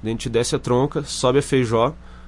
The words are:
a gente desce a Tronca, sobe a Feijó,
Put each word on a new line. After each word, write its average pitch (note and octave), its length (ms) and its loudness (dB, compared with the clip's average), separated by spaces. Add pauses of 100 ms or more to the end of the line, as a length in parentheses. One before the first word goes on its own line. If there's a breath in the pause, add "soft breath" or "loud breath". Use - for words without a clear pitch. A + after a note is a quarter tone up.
a G#2+ 40 -6
gente A2+ 220 -4
desce A#2 280 0
a - 20 0
Tronca, C3+ 460 0
sobe C3 340 2
a C#3+ 40 2
Feijó, B2 520 2 (340 loud breath)